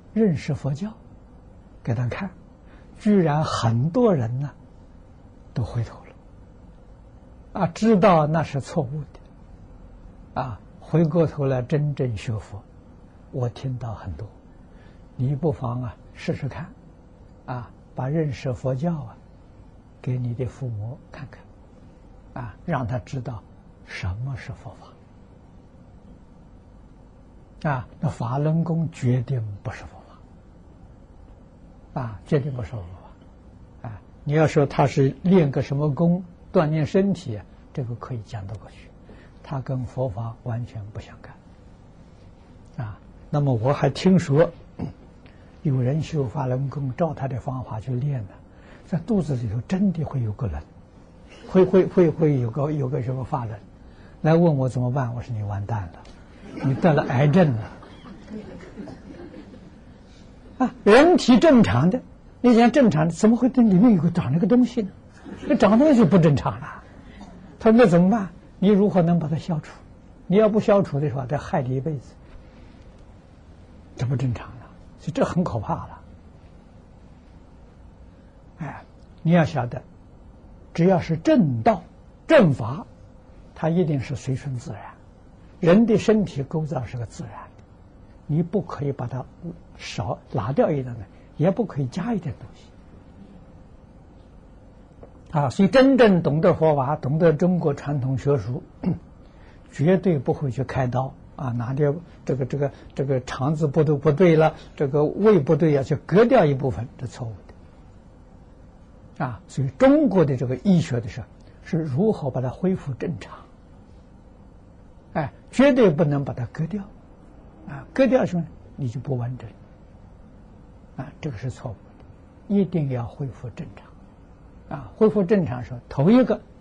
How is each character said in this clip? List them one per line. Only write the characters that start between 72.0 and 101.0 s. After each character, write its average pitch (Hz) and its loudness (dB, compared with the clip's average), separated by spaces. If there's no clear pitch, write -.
这 127 -6
不 131 0
正 123 -2
常 - -12
了。 - -18
所 - -16
以 - -6
这 254 -2
很 175 0
可 113 -6
怕 165 -6
了。 - -12
哎， - -12
你 165 0
要 170 4
晓 123 -4
得， - -10
只 170 2
要 185 4
是 160 -4
正 156 2
道、 220 2
正 226 6
法， 123 -8
它 160 -4
一 175 2
定 147 -2
是 120 -6
随 131 -6
顺 131 -8
自 113 -12
然。 101 -14
人 196 6
的 208 4
身 214 2
体 135 -6
构 156 -6
造 135 -6
是 123 -10
个 113 -6
自 - -14
然 104 -14
的， - -20
你 156 0
不 170 -4
可 - -8
以 139 -2
把 127 -6
它 127 -10
少 - -8
拿 131 -4
掉 240 2
一 139 -2
点 127 -10
的， 117 -10
也 160 2
不 226 -4
可 - -8
以 135 -2
加 190 -6
一 202 -2
点 135 -8
东 - -18
西。 - -20
啊， 143 0
所 196 2
以 185 6
真 262 6
正 196 6
懂 151 0
得 165 4
佛 160 2
法、 143 -2
懂 147 -2
得 165 4
中 180 2
国 151 0
传 143 -6
统 131 -2
学 143 0
术， 120 -8
<clears throat> - -10
绝 175 2
对 180 0
不 143 -2
会 139 -4
去 127 -4
开 131 -2
刀 123 -4